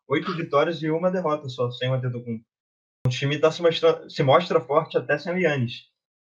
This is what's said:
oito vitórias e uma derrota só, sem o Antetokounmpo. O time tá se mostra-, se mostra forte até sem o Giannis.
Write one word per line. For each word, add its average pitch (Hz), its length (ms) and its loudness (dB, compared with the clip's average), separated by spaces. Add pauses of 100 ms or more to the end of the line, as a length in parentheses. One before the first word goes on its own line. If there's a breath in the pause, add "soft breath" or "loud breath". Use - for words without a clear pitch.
oito 160 260 -2
vitórias 156 480 0
e 156 80 -2
uma 175 200 0
derrota 151 380 -2
só, 123 220 -2
sem 127 200 -4
o 131 40 0
Antetokounmpo. 120 500 -6 (600)
O 123 40 4
time 143 280 -2
tá 160 140 4
se 170 100 -10
mostra-, 165 460 2
se - 140 -4
mostra 165 380 4
forte 156 360 0
até 143 220 -2
sem 175 160 -6
o 185 40 -2
Giannis. 143 520 -2 (380)